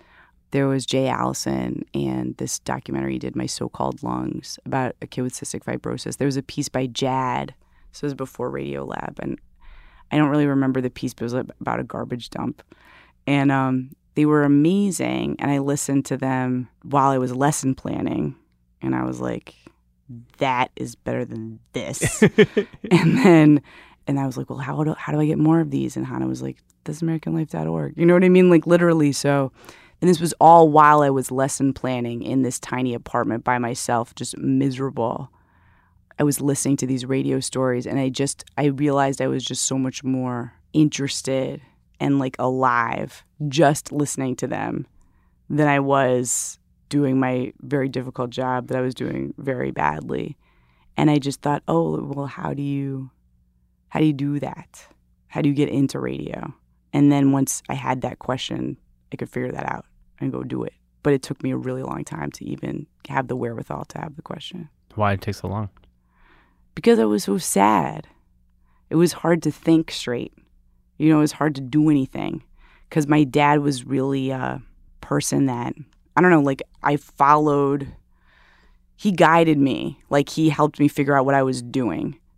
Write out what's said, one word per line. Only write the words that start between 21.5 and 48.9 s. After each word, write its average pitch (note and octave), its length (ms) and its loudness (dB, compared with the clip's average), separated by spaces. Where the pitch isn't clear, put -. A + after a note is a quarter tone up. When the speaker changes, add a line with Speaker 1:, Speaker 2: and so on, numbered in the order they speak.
Speaker 1:
this." - 500 -4
<laughs> - 720 2
And E3+ 260 4
then, D#3 440 8
and C#3 140 -2
I C3+ 60 -2
was C3 100 -8
like, C3+ 120 -8
"Well, B2+ 120 -10
how C#3+ 240 -4
do, D#3 100 -2
how - 180 -10
do D3+ 60 0
I D3+ 80 2
get D3+ 120 0
more D#3 200 6
of D3+ 140 0
these?" C3+ 240 -2
And C3 100 -6
Hannah C3 220 -4
was B2+ 140 -6
like, C3 160 -8
"This D#3 180 -10
American E3 320 -2
Life D#3+ 160 -4
dot D#3+ 160 -4
org." D#3 300 -4
You E3+ 100 4
know F3 80 8
what F3+ 80 6
I F#3 60 8
mean? F#3 220 8
Like, E3 180 6
literally. E3+ 420 4
So, C#3 400 0
and E3+ 80 4
this E3 120 4
was E3 200 -2
all E3 280 10
while D3+ 340 8
I C#3 80 4
was C3 220 -2
lesson C3+ 400 0
planning A#2+ 500 -6
in C3 200 0
this B2+ 180 -4
tiny B2+ 340 -4
apartment A#2 480 -2
by B2 160 0
myself, A#2+ 560 -4
just - 240 -10
miserable. C3 920 -2
I - 20 0
was D3 180 0
listening C3+ 380 0
to C3 80 -4
these B2+ 180 -2
radio C3+ 360 -2
stories, B2+ 460 -2
and C3 120 -4
I C3 120 0
just, C#3 340 -4
I C#3+ 100 2
realized C#3 540 0
I C3 60 0
was C3 180 -2
just - 200 -6
so C3+ 120 -2
much C3 280 -4
more B2+ 480 -4
interested C#3 920 -2
and, C#3 200 0
like, C3 200 -4
alive B2 840 0
just C#3+ 440 2
listening C3+ 440 -4
to B2+ 100 -6
them A2+ 400 -6
than D3 200 2
I C#3+ 120 2
was C3 800 0
doing C#3 300 0
my B2+ 340 -2
very C3+ 260 -2
difficult B2+ 420 -6
job B2+ 380 -4
that B2+ 80 -4
I B2+ 40 0
was B2+ 140 -2